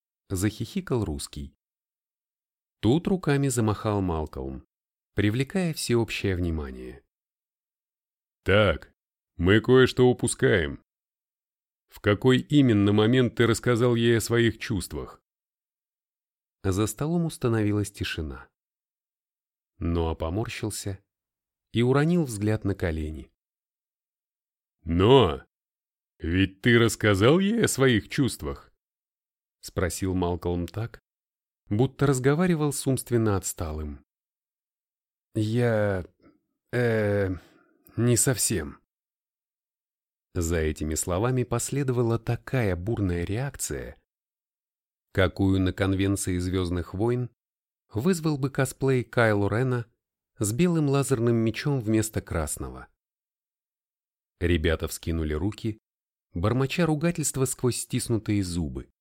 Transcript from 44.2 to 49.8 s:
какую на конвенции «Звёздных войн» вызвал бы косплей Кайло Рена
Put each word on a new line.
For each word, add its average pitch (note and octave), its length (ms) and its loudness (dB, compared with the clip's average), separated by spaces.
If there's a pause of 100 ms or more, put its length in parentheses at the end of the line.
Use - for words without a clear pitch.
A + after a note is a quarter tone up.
какую F#2+ 480 2
на F#2 120 2
конвенции G2 640 0
«Звёздных F2+ 560 -2
войн» A#2+ 360 -2 (640)
вызвал D#3 460 0
бы C3+ 120 -2
косплей C3 540 0
Кайло G#2 440 2
Рена A#2+ 380 -2 (520)